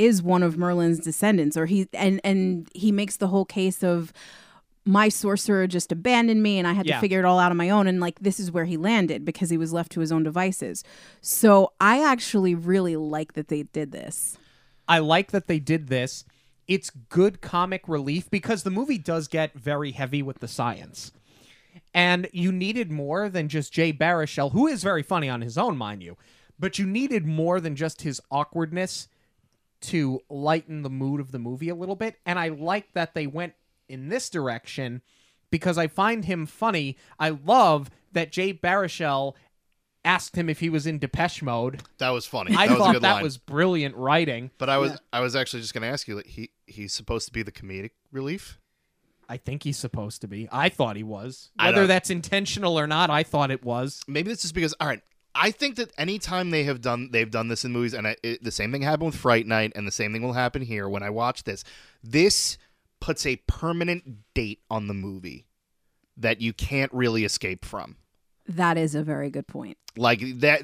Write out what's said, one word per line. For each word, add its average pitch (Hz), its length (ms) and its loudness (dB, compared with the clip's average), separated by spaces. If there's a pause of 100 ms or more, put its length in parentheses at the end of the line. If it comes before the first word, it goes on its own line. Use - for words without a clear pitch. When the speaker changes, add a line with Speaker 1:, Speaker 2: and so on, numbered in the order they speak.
Speaker 1:
is 220 200 6
one 180 180 4
of 165 160 2
Merlin's 175 420 2
descendants, 165 560 2
or 160 120 0
he, 190 260 2
and, 196 300 2
and 185 500 0
he 208 180 2
makes 202 260 0
the 196 100 0
whole 190 180 2
case 190 380 -2
of, 175 280 0 (720)
"My 208 260 6
sorcerer 196 580 2
just 180 240 -2
abandoned 226 500 4
me 208 160 2
and 175 100 0
I 170 60 2
had 190 140 0
Speaker 2:
Yeah. 147 80 2
Speaker 1:
to 123 60 0
figure 190 180 2
it 180 60 4
all 180 120 6
out 180 140 6
on 175 60 2
my 175 120 2
own." 202 160 6
And, 185 140 2
like, 175 200 -4
this 196 200 -2
is 180 120 -6
where 165 140 0
he 170 120 -2
landed 170 480 2
because 165 260 -2
he 165 80 2
was 160 140 -2
left 170 180 -2
to 175 80 -6
his 160 120 0
own 160 120 2
devices. 156 600 -2 (380)
So 202 580 6
I 233 240 6
actually 220 520 2
really 175 400 2
like 156 380 -4
that 151 140 -6
they 147 160 -2
did 156 280 -6
this. - 460 -8 (500)
Speaker 2:
I 170 100 6
like 160 340 4
that 196 160 0
they 160 120 2
did 151 280 -2
this. 127 380 -4 (420)
It's - 220 0 (200)
good 185 320 2
comic 185 460 -2
relief 151 440 -2
because 202 320 -2
the 190 80 -2
movie 254 260 0
does 165 300 -4
get 156 260 -2
very 143 380 -4
heavy 135 320 -4
with 135 160 -10
the 123 80 -10
science. - 640 -6 (840)
And 180 400 4
you 180 180 0
needed 190 400 -2
more 156 380 -4
than 170 180 -2
just 147 260 -4
Jay 165 200 2
Baruchel, 151 580 0
who 233 160 4
is 247 160 -2
very 175 200 0
funny 156 260 0
on 123 120 -4
his 117 160 -6
own, 196 200 0
mind 104 260 -8
you. 85 140 -16 (420)
But 185 180 -4
you 196 80 0
needed 220 400 0
more 160 360 0
than 156 160 -4
just 156 240 -6
his 143 280 -6
awkwardness 165 800 -4 (720)
to 135 480 -2
lighten 151 540 -2
the 139 60 -6
mood 135 300 -4
of 131 120 -10
the 131 80 -8
movie 131 300 -8
a 175 60 -6
little 185 200 -6
bit. 220 300 -6
And 175 120 -2
I 170 120 -2
like 165 440 -4
that 170 200 -4
they 151 140 -4
went 170 260 -8 (360)
in 131 200 -12
this 247 200 -4
direction 127 720 -6 (480)
because 170 280 0
I 165 100 2
find 208 380 0
him 165 200 -2
funny. 156 520 -2 (220)
I 160 120 2
love 156 580 6 (220)
that 165 200 -2
Jay 190 220 -2
Baruchel 160 800 -2 (720)
asked 180 300 2
him 170 140 0
if 151 100 -2
he 165 100 0
was 151 180 0
in 156 120 -4
Depeche 160 420 -2
Mode. 127 400 -4 (160)
Speaker 3:
That 131 120 0
was 123 160 -2
funny. 98 300 -2
Speaker 2:
I 202 120 6
Speaker 3:
That 247 60 8
was - 60 4
a 208 40 6
Speaker 2:
thought 185 100 8
Speaker 3:
good 120 100 2
Speaker 2:
that 190 100 6
Speaker 3:
line. - 100 0
Speaker 2:
was 135 140 -4
brilliant 151 580 0
writing. 131 640 0
Speaker 3:
But 131 120 -4
I 135 80 4
was, 139 140 2
Speaker 1:
Yeah. - 60 -10 (160)
Speaker 3:
I 120 80 0
was 127 140 -2
actually 127 260 -4
just 110 120 -10
gonna 113 140 -6
ask 143 200 -6
you, 107 80 -8
like, 104 120 -12
he, - 240 -16 (160)
he's 101 260 -12
supposed 113 340 -6
to - 60 -20
be 113 100 -6
the 101 80 -12
comedic 95 400 -12 (200)
relief? 139 480 -10 (720)
Speaker 2:
I 120 80 -12
think 139 260 -10
he's - 140 -4
supposed 113 440 -8
to 107 60 -12
be. 104 240 -12
I 143 180 2
thought 113 260 -2
he 107 80 -10
was. 107 540 -14
Speaker 3:
I - 100 6
Speaker 2:
Whether 196 140 6
Speaker 3:
don't 190 60 6
Speaker 2:
that's 185 220 4
intentional 185 680 0
or 151 100 2
not, 160 220 2
I 151 140 2
thought 143 260 0
it 135 140 -4
was. 123 440 -4
Speaker 3:
Maybe 151 220 -4
that's 226 120 -6
just 160 120 -6
because, 160 280 0
all 151 60 -2
right, 117 140 -4 (320)
I 175 180 2
think 269 260 -4
that 233 200 -6
anytime 180 520 -2
they 156 160 2
have 131 160 -2
done, 123 300 -4
they've 113 200 2
done 113 160 -2
this 117 160 -4
in 123 80 -6
movies, 120 220 -2
and 110 140 -4
I, 113 160 -4
it, 117 200 -4
the 113 80 -6
same 107 220 -4
thing 139 80 -4
happened 151 300 0
with - 40 -8
Fright 117 320 4
Night, 110 280 2
and 101 120 -6
the 95 40 -6
same 107 200 -4
thing 113 120 -6
will 123 100 -4
happen 127 300 -2
here 107 260 -6
when 101 140 -4
I 101 80 -6
watch 117 340 -2
this. 98 180 -8 (400)
This 156 540 2 (420)
puts - 260 -4
a 131 120 -4 (100)
permanent 170 840 -4
date 110 260 -4 (100)
on 107 180 -4
the 104 60 -6
movie 95 520 -10 (720)
that 113 240 0
you 113 100 0
can't 135 420 -2
really 117 300 2
escape 92 400 -4
from. - 320 -12 (540)
Speaker 1:
That 170 280 2
is 156 180 0
a 151 80 -2
very 143 260 -4
good 143 180 -10
point. 117 300 -14 (180)
Speaker 3:
Like, 117 240 2 (200)
that, 147 240 4